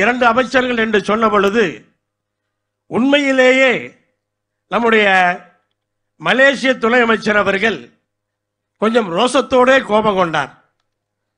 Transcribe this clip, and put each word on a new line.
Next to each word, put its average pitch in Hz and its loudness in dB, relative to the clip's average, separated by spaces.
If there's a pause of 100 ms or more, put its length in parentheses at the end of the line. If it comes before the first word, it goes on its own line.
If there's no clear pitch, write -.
இரண்டு 247 0
அமைச்சர்கள் 247 0
என்று 214 -2
சொன்ன 220 -2
பொழுது, 208 0 (1300)
உண்மையிலேயே 262 2 (1000)
நம்முடைய 220 2 (1120)
மலேசிய 254 0
துணை 233 0
அமைச்சர் 220 0
அவர்கள் 190 -2 (1040)
கொஞ்சம் 226 -2
ரோசத்தோடே 254 0 (140)
கோபம் 208 0
கொண்டார். 156 -4 (840)